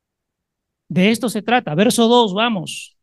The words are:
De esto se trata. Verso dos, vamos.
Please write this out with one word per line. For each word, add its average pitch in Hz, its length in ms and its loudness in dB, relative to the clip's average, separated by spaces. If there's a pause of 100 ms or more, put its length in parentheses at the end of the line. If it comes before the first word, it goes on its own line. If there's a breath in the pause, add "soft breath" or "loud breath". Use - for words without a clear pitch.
(880)
De 180 220 2
esto 233 180 -2
se 208 140 -6
trata. 226 320 -2
Verso 226 320 2
dos, 226 260 2
vamos. 208 720 -6